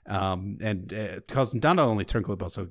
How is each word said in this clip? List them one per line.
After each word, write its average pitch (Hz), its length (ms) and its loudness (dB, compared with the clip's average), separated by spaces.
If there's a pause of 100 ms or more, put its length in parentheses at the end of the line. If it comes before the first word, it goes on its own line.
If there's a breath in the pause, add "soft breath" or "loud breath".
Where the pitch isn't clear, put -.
um, 95 540 -2
and, 104 320 -2
uh, 107 340 -6
calls 123 280 0
him 113 80 0
not 175 160 6
only 110 260 4
turncloak, 101 320 -2
but 95 80 -6
also, 90 260 -6